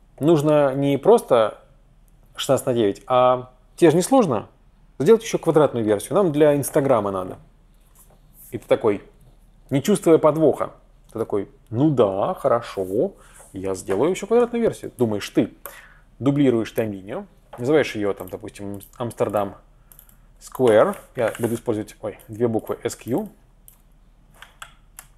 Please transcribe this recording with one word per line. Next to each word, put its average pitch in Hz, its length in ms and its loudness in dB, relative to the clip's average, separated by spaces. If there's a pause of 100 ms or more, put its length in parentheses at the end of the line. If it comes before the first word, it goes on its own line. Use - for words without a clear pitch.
(200)
нужно 147 540 2
не 139 240 0
просто 127 600 2 (800)
шестнадцать - 300 -2
на 127 80 -2
девять, 104 320 0
а 127 440 2 (260)
тебе 170 140 6
же 147 60 4
не 180 60 2
сложно 165 460 0 (500)
сделать 214 240 4
ещё - 160 -4
квадратную 147 460 2
версию, 104 300 0
нам 180 180 2
для 147 220 4
Инстаграма 131 560 0
надо». 95 280 -8 (1120)
И 117 80 -10
ты - 80 -18
такой, 110 360 0 (680)
не 139 120 0
чувствуя 170 360 4
подвоха, 151 520 2 (420)
ты 110 60 -10
такой: 104 320 -4 (200)
«Ну 131 200 0
да, 117 440 2
хорошо, 117 800 -2 (380)
я 95 220 -8
сделаю 98 360 -2
ещё 190 160 -8
квадратную 233 360 0
версию». - 360 -4
Думаешь 107 320 -2
ты, - 240 -2 (640)
дублируешь 127 540 2
тайм-линию, 110 540 -8 (320)
Называешь 127 360 0
её 101 200 -2
там, 92 140 -12
допустим, 101 520 -14 (160)
Амстердам 104 600 -4 (840)
Square. 127 560 4 (200)
Я 117 220 -2
буду 113 160 -4
использовать, 107 460 -6
ой, 107 180 -12 (100)
две 117 200 -2
буквы 110 340 -4
S 110 140 -6
Q. 175 320 -6 (1900)